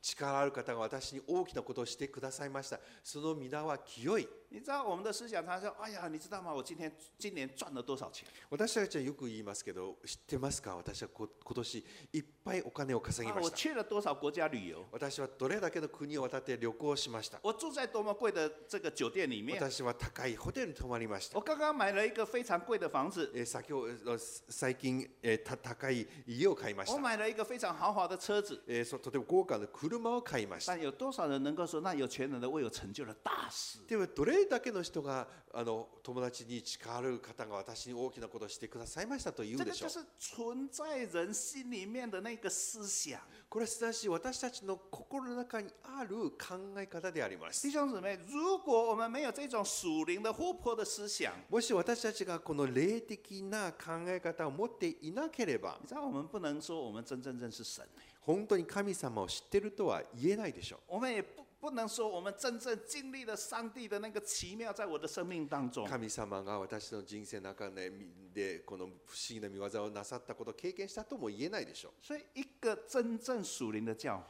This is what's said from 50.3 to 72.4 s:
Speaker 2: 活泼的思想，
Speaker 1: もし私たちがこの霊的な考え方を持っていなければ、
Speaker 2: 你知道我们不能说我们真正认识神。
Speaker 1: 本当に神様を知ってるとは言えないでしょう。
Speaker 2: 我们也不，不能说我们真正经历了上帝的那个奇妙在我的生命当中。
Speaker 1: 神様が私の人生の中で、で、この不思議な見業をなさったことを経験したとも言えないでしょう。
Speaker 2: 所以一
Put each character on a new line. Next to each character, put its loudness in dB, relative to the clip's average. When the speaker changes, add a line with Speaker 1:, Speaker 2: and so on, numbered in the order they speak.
Speaker 2:
活 2
泼 2
的 2
思 -2
想， 2
Speaker 1:
も 6
し 2
私 6
た 2
ち 0
が 0
こ -2
の 6
霊 6
的 -8
な 0
考 -4
え 2
方 2
を 2
持 2
っ -2
て 0
い -4
な 0
け 2
れ 4
ば、 -2
Speaker 2:
你 -12
知 -8
道 -4
我 0
们 -2
不 -4
能 0
说 -4
我 -4
们 -6
真 -4
正 -4
认 -4
识 -8
神。 -8
Speaker 1:
本 4
当 8
に 4
神 0
様 0
を 2
知 -2
っ -20
て 6
る 0
と 4
は 4
言 4
え 6
な 0
い -2
で -8
し -6
ょ -12
う。 -14
Speaker 2:
我 -2
们 2
也 2
不， -12
不 -4
能 0
说 0
我 0
们 -2
真 0
正 2
经 -6
历 -8
了 -2
上 -4
帝 -8
的 0
那 -4
个 -2
奇 -2
妙 -4
在 -2
我 0
的 -2
生 -2
命 -2
当 0
中。 -2
Speaker 1:
神 0
様 -2
が 0
私 -6
の -6
人 -8
生 -8
の -8
中 -6
で、 -6
で、 0
こ -10
の -4
不 -14
思 -4
議 -6
な -4
見 -8
業 -2
を -2
な -6
さ -6
っ -8
た -6
こ -8
と -6
を -6
経 -4
験 -6
し -10
た -6
と -6
も 0
言 -2
え -2
な -2
い -4
で -14
し -12
ょ -12
う。 -16
Speaker 2:
所 -6
以 -10
一 -4